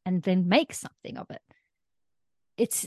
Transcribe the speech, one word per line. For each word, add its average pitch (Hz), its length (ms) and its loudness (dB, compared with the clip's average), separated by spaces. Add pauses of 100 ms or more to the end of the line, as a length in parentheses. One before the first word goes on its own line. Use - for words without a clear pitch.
and 180 180 0
then 185 260 4
makes 233 300 2
something - 380 -14
of - 140 -12
it. - 100 -14 (1200)
It's - 280 0